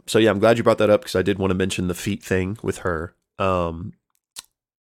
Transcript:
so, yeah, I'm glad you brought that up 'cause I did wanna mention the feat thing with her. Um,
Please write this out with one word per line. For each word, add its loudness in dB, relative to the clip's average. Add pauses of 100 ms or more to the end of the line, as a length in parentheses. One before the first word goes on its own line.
so, 2
yeah, 6
I'm 0
glad 4
you -2
brought 4
that 4
up 4
'cause -10
I 2
did -2
wanna 0
mention -2
the -4
feat -6
thing -2
with -4
her. -6 (220)
Um, -4 (880)